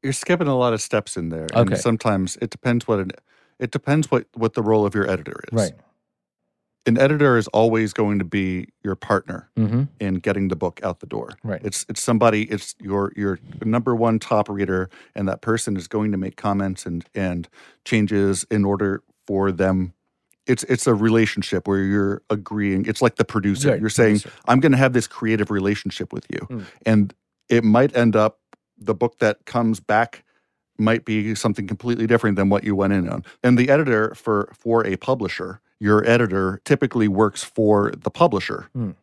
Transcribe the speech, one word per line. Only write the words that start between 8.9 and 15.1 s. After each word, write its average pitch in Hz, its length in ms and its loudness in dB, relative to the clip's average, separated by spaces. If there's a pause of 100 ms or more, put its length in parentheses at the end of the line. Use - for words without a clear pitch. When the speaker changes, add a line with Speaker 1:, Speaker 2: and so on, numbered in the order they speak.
Speaker 1:
partner - 640 -4
Speaker 2:
Mm-hmm. 117 280 0 (160)
Speaker 1:
in 95 160 -2
getting 98 320 -2
the 90 80 -2
book 87 260 -6
out 92 180 -6
the - 60 -18
door. - 240 -10 (120)
Speaker 2:
Right. 101 220 -8
Speaker 1:
It's, - 240 -8
it's - 140 -10
somebody, 113 420 2
it's - 340 -8
your, 98 380 -4
your 98 220 -4 (260)
number 120 320 0
one 113 220 2
top 107 320 0
reader, 92 400 -2 (240)